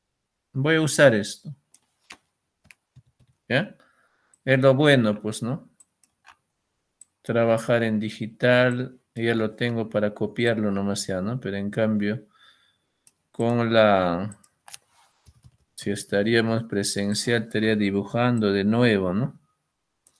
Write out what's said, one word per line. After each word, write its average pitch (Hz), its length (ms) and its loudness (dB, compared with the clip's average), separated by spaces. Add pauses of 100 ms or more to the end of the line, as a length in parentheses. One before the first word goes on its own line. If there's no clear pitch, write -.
(540)
Voy 143 220 0
a 160 60 2
usar 143 340 6
esto. 107 380 -6 (2000)
¿Ya? 143 260 -2 (680)
Es 131 160 2
lo 135 140 6
bueno, 131 480 4
pues, 107 220 -8
¿no? 123 260 -8 (1500)
Trabajar 117 600 0
en 110 160 -2
digital, 123 1000 -2 (160)
ya 117 220 0
lo 110 160 -2
tengo 113 380 -4
para 104 240 -2
copiarlo 110 580 -2
nomás 98 340 -4
ya, 92 160 -6
¿no? 117 180 -6
Pero 101 180 -8
en 101 120 -8
cambio, 107 580 -2 (1040)
con 117 420 -2
la, 98 640 2 (1400)
si - 160 -8
estaríamos 113 720 0
presencial, 104 800 -4
estaría 110 320 -2
dibujando 104 760 0
de 98 100 0
nuevo, 107 500 2
¿no? 123 240 -4 (840)